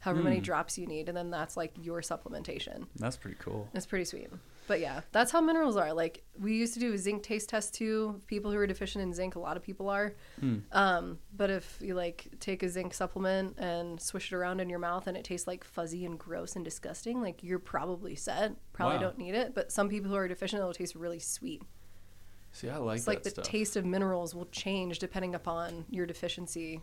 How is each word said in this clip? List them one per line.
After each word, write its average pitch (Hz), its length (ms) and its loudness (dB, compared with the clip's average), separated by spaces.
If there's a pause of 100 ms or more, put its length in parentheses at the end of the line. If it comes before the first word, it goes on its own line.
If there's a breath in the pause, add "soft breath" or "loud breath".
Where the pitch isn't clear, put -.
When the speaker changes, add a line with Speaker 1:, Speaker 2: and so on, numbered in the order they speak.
Speaker 1:
however 165 220 4
many 240 180 6
Speaker 2:
Mm. 98 40 0
Speaker 1:
drops 165 340 0
you 180 80 -4
need, 156 220 -4
and 175 80 -2
then 175 140 -2
that's, 160 260 -4
like, 165 160 -2 (120)
your 170 160 -4
supplementation. - 840 -6 (100)
Speaker 2:
That's 117 200 0
pretty - 240 -8
cool. 107 340 -4
Speaker 1:
It's 185 120 -2
pretty 185 180 0
sweet. - 260 -8 (380)
But 165 120 4
yeah, 139 200 -2 (120)
that's 240 200 8
how 330 80 8
minerals 311 380 6
are. 156 160 4
Like, 165 300 2 (140)
we 208 160 2
used 233 200 4
to 233 40 -4
do 233 140 2
a 202 60 2
zinc 202 240 0
taste 214 260 -2
test 214 240 0
too. 220 540 0
People 208 260 0
who 208 60 4
are 208 80 6
deficient 196 360 0
in 180 120 0
zinc, 185 200 -2
a 180 60 -6
lot 156 160 -2
of 175 60 -6
people 190 260 -4
are. 202 240 2 (260 loud breath)
Speaker 2:
Hmm. 123 200 2 (140)
Speaker 1:
Um, 175 460 6 (160)
but 202 140 4
if 190 320 -2
you, 196 140 -2
like, 175 340 -2 (100)
take 190 240 -2
a 185 60 4
zinc 180 240 -2
supplement 190 680 0
and 170 400 -2
swish - 320 -4
it 185 60 0
around 180 240 2
in 185 80 0
your 175 100 0
mouth 175 280 0
and 185 100 0
it - 80 -6
tastes, 175 220 -4
like, 180 180 -4
fuzzy 170 400 -4
and 170 140 -4
gross 175 360 -6
and 175 120 -4
disgusting, 233 560 -4
like, 185 200 -4
you're 185 160 0
probably 175 560 -2
set. 196 420 0 (180)
Probably - 240 4
Speaker 2:
Wow. - 60 2
Speaker 1:
don't 175 140 0
need 175 160 -2
it. 233 200 2
But 185 180 0
some 202 160 4
people 196 220 0
who 202 60 4
are 190 120 4
deficient, 190 320 0
it'll 180 140 0
taste 175 200 -4
really 170 240 -4
sweet. - 440 -4 (920 soft breath)
Speaker 2:
See, - 160 -8
I 139 80 -4
like 113 220 2
Speaker 1:
It's 117 80 -4
like 202 160 2
Speaker 2:
that - 20 -2
Speaker 1:
the 196 60 -2 (120)
Speaker 2:
stuff. - 40 -2
Speaker 1:
taste 214 300 2
of 185 100 2
minerals 180 480 2
will 175 120 -6
change 185 520 -2
depending 185 360 -2
upon 170 540 -4
your 180 160 0
deficiency 165 800 -4